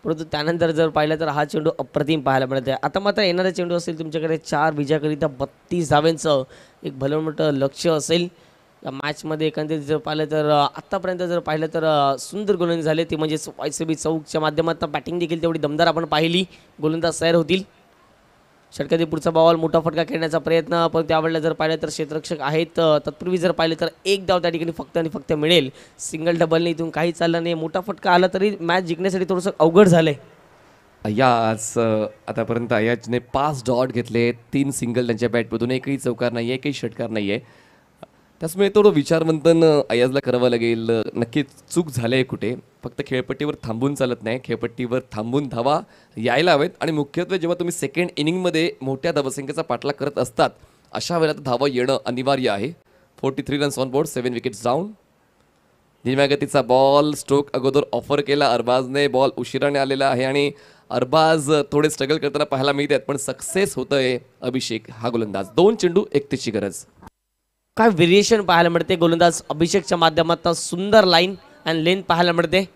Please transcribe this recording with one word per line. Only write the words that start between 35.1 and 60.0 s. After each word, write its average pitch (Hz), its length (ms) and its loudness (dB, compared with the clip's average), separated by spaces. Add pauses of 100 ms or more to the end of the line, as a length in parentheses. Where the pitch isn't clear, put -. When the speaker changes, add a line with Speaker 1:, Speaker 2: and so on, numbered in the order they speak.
Speaker 2:
बॅटमधून, 113 420 -2
एकही 131 280 -4
चौकार 120 340 -4
नाहीये, 120 220 -4
एकही 139 180 -4
षटकार 117 380 -8
नाहीये. 107 300 -2 (1000)
त्याचमुळे 190 340 0
थोडं 208 160 8
विचारमंथन, 160 720 4
अ, 151 160 6 (100)
अय्याजला 127 300 2
करावं 123 280 0
लागेल. 117 420 0
अ, 113 120 2 (120)
नक्की 117 280 -2
चूक - 460 -6
झाली 120 260 -2
आहे 131 100 2
कुठे, 117 320 -6 (280)
फक्त - 220 -10
खेळपट्टीवर 127 560 -4
थांबून 117 320 -2
चालत 123 280 -4
नाही, 117 220 -4
खेळपट्टीवर 120 560 -4 (120)
थांबून 120 360 -4
धावा 131 320 0 (360)
यायला 127 360 2
हवेत. 151 180 2 (100)
आणि 160 120 -2
मुख्यत्वे 165 460 -4
जेव्हा 165 160 -2
तुम्ही 170 180 -4
second 165 440 -4
इनिंगमध्ये 165 560 0 (100)
मोठ्या 135 300 -4
धावसंख्येचा 139 500 -4
पाठलाग 135 300 -4
करत 143 260 -6
असतात, 131 320 0 (420)
अशा 170 260 -4
वेळेला 151 200 0
तर 147 40 -18
धावा 131 280 0
येणं 127 360 0
अनिवार्य 127 440 0
आहे. 104 220 -4 (480)
फोर्टी 135 220 -4
थ्री 139 160 -4
runs 143 180 -2
on 131 100 0
board, 139 200 -2 (100)
seven 123 160 -2
wickets 117 340 -6
down. 151 200 0 (1160)
धीम्या 131 220 2
गतीचा 143 360 0
ball, 139 500 4
stroke 143 420 0
अगोदर 131 260 2 (120)
offer 143 280 -2
केला 139 320 2
अरबाजने, 127 560 0
ball 127 280 2
उशिराने 135 420 -2
आलेला 135 280 0